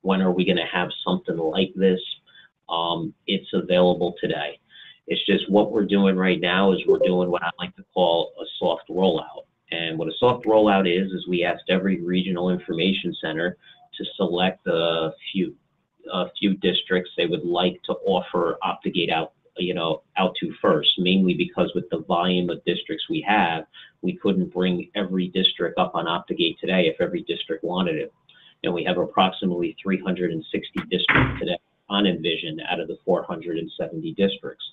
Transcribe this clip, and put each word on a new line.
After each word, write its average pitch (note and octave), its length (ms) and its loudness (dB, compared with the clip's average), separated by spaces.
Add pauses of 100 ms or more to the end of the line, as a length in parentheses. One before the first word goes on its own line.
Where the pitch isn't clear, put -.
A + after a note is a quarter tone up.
When F#2+ 200 2
are F#2 100 4
we F2+ 140 2
gonna F2 260 2
have F2+ 180 -2 (160)
something F2+ 320 -2
like E2 380 0
this? F#2 260 4 (680)
Um, E2+ 440 -2 (140)
it's G2 260 -2
available F2+ 640 2
today. D2+ 400 -4 (480)
It's F2 180 -2
just G2 260 2
what G#2 220 4
we're G#2+ 100 2
doing G2 320 4
right F#2 240 2
now F#2 320 2
is F#2 160 2
we're - 120 4
doing F2+ 300 2
what F2 140 -2
I E2+ 60 -2 (100)
like F2+ 160 -10
to - 80 -20 (100)
call E2+ 460 2
a - 60 -10 (140)
soft E2 280 0
rollout. E2+ 580 0 (260)
And E2 260 -4
what D#2+ 100 -4
a D#2+ 120 -6
soft B2 260 2
rollout G#2+ 420 6
is, F2+ 240 2
is F2+ 160 -6
we F2 160 2
asked E2+ 260 -2
every F#2 300 2
regional F2+ 500 0
information F2+ 680 0
center E2 380 -4 (400)
to G2 80 -8 (100)
select F2+ 520 -2
a E2 420 0 (240)
few, F#2 200 -2 (600)
a F2+ 140 -2 (120)
few G2 180 2
districts F2+ 600 0
they F2 80 2
would E2 180 -2
like F2 440 0
to - 60 -2 (120)
offer F2 580 0
Optigate F2+ 480 -2
out, E2 220 -2 (240)
you F2+ 160 -2
know, E2 300 -2 (140)
out F#2 220 2
to E2 220 -6
first, F2 360 2
mainly F#2 360 4
because F2 420 0
with F2 140 -6
the E2 180 -4
volume F2+ 420 0
of D#2+ 140 -6
districts F2 460 -4
we D#2+ 180 -2
have, E2+ 380 2 (360)
we F2+ 140 -2
couldn't F#2 380 0
bring F2+ 420 0
every F#2 320 -2
district F2+ 500 0
up F2+ 160 2
on E2+ 120 -2
Optigate E2+ 540 -2
today F#2 280 2
if - 140 -2
every F2 220 -2
district - 420 -6
wanted F2 320 -2
it. - 160 -6 (500)
And F2 100 -2
we E2+ 120 -2
have F2 120 0
approximately F2+ 840 0
three F#2+ 180 0
hundred F2+ 320 -2
and D#2+ 200 -6
sixty - 280 -6 (100)
districts F#2+ 500 2
today F2 200 -4 (300)
on G2+ 180 2
Envision E2 540 -2
out F2 180 -4
of E2 80 -6
the E2+ 160 -8
four F2+ 200 0
hundred E2 340 -6
and E2 200 -8
seventy E2 360 -8
districts. G2 600 -2